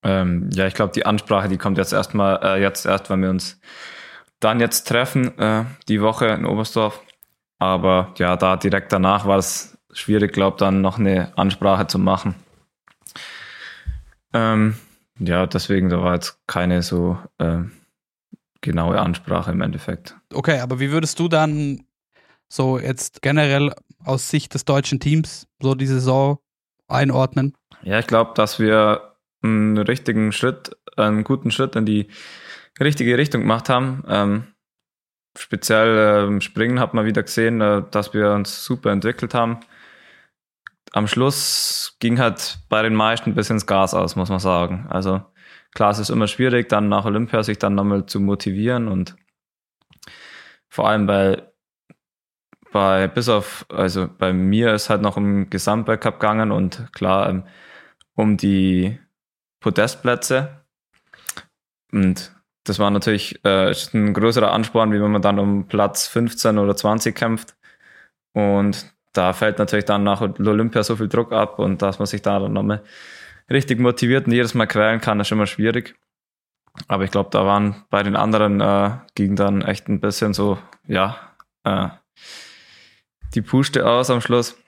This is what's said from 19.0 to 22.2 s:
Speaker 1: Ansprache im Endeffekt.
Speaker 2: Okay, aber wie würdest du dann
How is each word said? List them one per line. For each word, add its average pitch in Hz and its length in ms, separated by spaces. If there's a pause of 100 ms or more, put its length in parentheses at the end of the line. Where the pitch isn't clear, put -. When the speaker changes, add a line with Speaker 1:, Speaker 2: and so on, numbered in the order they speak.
Speaker 1:
Ansprache 87 500
im 90 80
Endeffekt. - 560 (180)
Speaker 2:
Okay, 139 260
aber 123 200
wie 139 120
würdest 160 280
du 175 80
dann 151 560 (640)